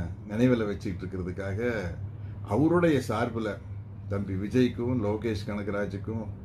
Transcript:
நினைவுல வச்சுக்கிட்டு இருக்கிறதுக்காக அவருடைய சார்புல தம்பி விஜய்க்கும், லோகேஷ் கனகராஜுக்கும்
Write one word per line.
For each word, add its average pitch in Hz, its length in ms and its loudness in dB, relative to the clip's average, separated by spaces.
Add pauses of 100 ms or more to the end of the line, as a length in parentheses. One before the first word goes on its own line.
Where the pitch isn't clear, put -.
(300)
நினைவுல 117 360 4
வச்சுக்கிட்டு 95 520 -4
இருக்கிறதுக்காக 98 640 -2 (680)
அவருடைய 156 600 6
சார்புல 110 500 0 (520)
தம்பி 98 240 -2
விஜய்க்கும், 120 720 2
லோகேஷ் 104 420 0
கனகராஜுக்கும் 101 760 -2 (200)